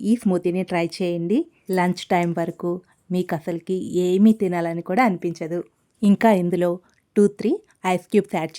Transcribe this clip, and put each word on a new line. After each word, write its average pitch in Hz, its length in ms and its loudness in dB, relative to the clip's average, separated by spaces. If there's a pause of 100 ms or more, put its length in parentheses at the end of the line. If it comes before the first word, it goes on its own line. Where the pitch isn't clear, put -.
(100)
ఈ 233 120 4
స్మూతీని 180 480 0
ట్రై 170 140 0 (140)
చేయండి. 175 400 -2 (400)
లంచ్ 180 340 -2
టైమ్ 175 280 0
వరకు 175 300 -4 (440)
మీకు 180 240 -2
అసలుకి 175 400 -6 (280)
ఏమీ 202 360 6
తినాలని 170 480 -4
కూడా 202 180 2
అనిపించదు. 170 520 -6 (500)
ఇంకా 214 220 4 (100)
ఇందులో 175 280 0 (460)
టూ 208 100 6 (140)
త్రీ 226 120 0 (420)
ఐస్ 180 180 -6
క్యూబ్స్ 202 280 0
యాడ్ 156 180 -6